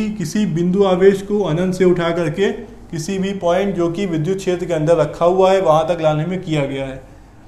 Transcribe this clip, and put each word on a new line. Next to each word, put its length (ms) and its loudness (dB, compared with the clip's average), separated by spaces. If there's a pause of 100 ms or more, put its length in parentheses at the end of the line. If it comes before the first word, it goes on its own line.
(120)
किसी 360 -2
बिंदु 360 0
आवेश 380 4
को 220 -4
अनंत 300 -2
से 120 2
उठा 260 2
करके 400 0 (400)
किसी 280 -6
भी 200 -4
point 360 0
जो 160 0
कि 140 -4
विद्युत 320 -2
क्षेत्र 280 -4
के 80 -4
अंदर 240 2
रखा 280 0
हुआ 260 4
है, 100 2
वहाँ 260 2
तक 140 -2
लाने 240 0
में 160 -6
किया 240 -2
गया 200 -6
है। 160 -12 (460)